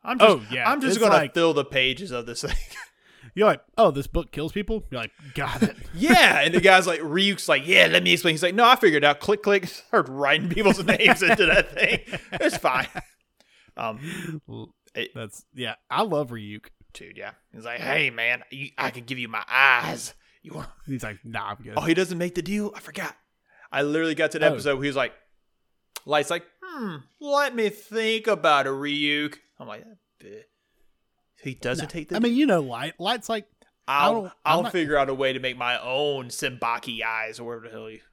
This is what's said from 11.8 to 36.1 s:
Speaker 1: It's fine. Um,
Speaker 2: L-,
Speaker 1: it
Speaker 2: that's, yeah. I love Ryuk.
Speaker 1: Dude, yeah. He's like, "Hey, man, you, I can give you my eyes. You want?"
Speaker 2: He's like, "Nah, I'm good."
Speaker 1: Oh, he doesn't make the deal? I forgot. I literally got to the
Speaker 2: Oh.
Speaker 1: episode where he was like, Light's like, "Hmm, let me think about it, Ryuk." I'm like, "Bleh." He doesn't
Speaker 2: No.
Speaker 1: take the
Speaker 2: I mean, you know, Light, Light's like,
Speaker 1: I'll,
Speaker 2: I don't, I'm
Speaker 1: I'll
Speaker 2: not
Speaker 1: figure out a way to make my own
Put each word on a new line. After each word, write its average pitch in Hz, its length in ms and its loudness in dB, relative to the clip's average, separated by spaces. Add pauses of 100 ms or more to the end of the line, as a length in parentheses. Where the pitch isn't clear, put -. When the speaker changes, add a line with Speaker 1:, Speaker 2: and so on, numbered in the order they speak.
Speaker 1:
It's - 220 -2
fine. 127 300 -2 (880)
Um, 151 720 -10
Speaker 2:
L-, 113 260 -16 (200)
Speaker 1:
it - 200 -8
Speaker 2:
that's, 113 300 -16 (100)
yeah. 117 200 -10 (160)
I 143 120 -2
love 147 280 -4
Ryuk. 104 360 -14 (260)
Speaker 1:
Dude, 87 240 -20
yeah. 101 160 -14 (200)
He's 110 120 -20
like, 117 160 -10
"Hey, 143 300 -2
man, 120 400 -2
you, 135 180 -14 (100)
I 131 120 -2
can 123 140 -16
give 127 140 -8
you 120 100 -8
my 107 200 -8
eyes. 127 640 2 (280)
You 160 120 -20
want?" 156 140 -12 (180)
Speaker 2:
He's 135 160 -10
like, 104 220 -12
"Nah, 107 260 -8
I'm 104 120 -10
good." 107 140 -16
Speaker 1:
Oh, 151 60 -2
he 165 120 2
doesn't 180 240 -2
make 175 180 -6
the 175 60 -6
deal? 202 340 -4
I - 40 -16
forgot. - 360 -12 (560)
I 139 100 -2
literally 160 320 -2
got 156 180 0
to 165 60 -6
the 151 100 2
Speaker 2:
Oh. 147 40 4
Speaker 1:
episode 131 240 -2
where 135 80 -6
he 143 40 -2
was 135 80 -4
like, 123 160 -2 (960)
Light's 147 240 0
like, 170 160 -6 (160)
"Hmm, 262 340 -10 (240)
let 285 340 -2
me 220 160 0
think 220 580 -4
about 151 380 2
it, 135 40 -4
Ryuk." 147 640 -2 (240)
I'm 123 100 -16
like, 107 160 -16 (380)
"Bleh." 107 200 -20 (1000)
He 135 120 -12
doesn't 123 300 -6
Speaker 2:
No. 147 60 -12
Speaker 1:
take 160 180 -12
the 180 80 -6
Speaker 2:
I - 20 -4
mean, 233 160 2
you 285 120 2
know, 185 140 2
Light, 131 380 -8
Light's 208 300 -6
like, 214 180 -6 (400)
Speaker 1:
I'll, 143 240 4
Speaker 2:
I - 40 0
don't, 214 120 -4
I'm 175 60 -16 (140)
Speaker 1:
I'll 160 180 4
Speaker 2:
not 220 80 -6
Speaker 1:
figure 151 240 0
out 139 140 2
a 135 40 -2
way 131 200 0
to 127 40 -6
make 127 180 -6
my 123 240 -2
own 135 480 -4